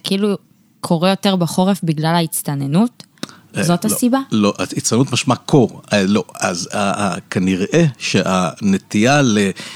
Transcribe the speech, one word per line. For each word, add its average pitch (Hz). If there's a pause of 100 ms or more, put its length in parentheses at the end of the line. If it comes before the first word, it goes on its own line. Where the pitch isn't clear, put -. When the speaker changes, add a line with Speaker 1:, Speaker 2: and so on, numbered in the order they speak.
Speaker 1:
כאילו 196 (440)
קורה 175
יותר 196
בחורף 185
בגלל 160
ההצטננות? 156 (540)
Speaker 2:
אה, 196
Speaker 1:
זאת 175
Speaker 2:
לא, 214
Speaker 1:
הסיבה? 233 (120)
Speaker 2:
לא, 104
אז 92 (100)
הצטננות 123
משמע -
קור. - (120)
אה, 101
לא, 101 (160)
אז, 90
אה, 104
אה, 101 (140)
כנראה 95 (120)
שהנטייה 98
ל-, 104 (260)